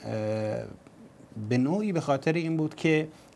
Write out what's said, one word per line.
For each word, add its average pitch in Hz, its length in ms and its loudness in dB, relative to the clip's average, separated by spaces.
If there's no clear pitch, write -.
اه، 113 80 -6
به 123 100 2
نوعی 190 340 2
به 165 80 0
خاطر 147 320 0
این 165 240 0
بود 156 180 -2
که 156 340 2